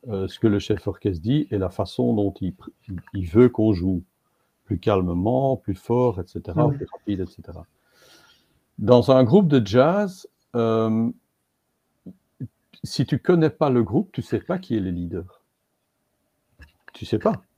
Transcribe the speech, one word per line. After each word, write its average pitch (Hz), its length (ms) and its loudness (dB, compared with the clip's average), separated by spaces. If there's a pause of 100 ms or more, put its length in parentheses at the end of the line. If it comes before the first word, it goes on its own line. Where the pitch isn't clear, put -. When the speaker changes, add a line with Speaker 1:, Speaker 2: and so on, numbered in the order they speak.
Speaker 1:
euh, 95 220 -4
ce - 100 -14
que - 80 2
le 101 140 4
chef - 240 -4
d'orchestre 95 360 -4
dit 131 300 -2
et 104 80 -4
la 92 120 -2
façon 120 440 -4
dont 101 260 -2
il 92 140 -6
pr-, - 160 -20 (440)
il 92 120 -6
veut 113 220 6
qu'on 110 240 2
joue. 90 320 -2 (600)
Plus 95 140 -4
calmement, 104 800 0
plus - 180 -8
fort, 117 460 -2
et 85 80 -8
cetera, 151 400 -2
Speaker 2:
Mhm. 139 80 -2
Speaker 1:
plus 87 160 -10
rapide, 101 280 -8
et 90 60 -6
cetera. 85 400 -18 (1120)
Dans 120 320 4
un 131 140 6
groupe 170 240 4
de 131 180 4
jazz, 175 640 0 (280)
euh, 113 520 0 (1700)
si - 240 -4
tu 131 120 -2
connais 165 320 2
pas 151 200 0
le 123 120 2
groupe, 107 300 -2
tu 110 100 -8
sais - 180 -4
pas 92 180 -6
qui 110 180 -6
est 107 40 -2
les 92 120 -4
leaders. 87 500 -10 (1500)
Tu - 120 -16
sais 107 140 -2
pas. - 240 0 (160)